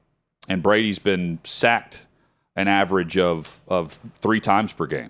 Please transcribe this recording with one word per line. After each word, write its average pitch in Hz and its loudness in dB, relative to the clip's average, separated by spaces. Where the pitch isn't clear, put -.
and 92 -2
Brady's 104 2
been 90 -2
sacked - -2
an 98 0
average 95 2
of, 85 0
of 85 -4
three 110 2
times 104 0
per - -6
game. 69 -6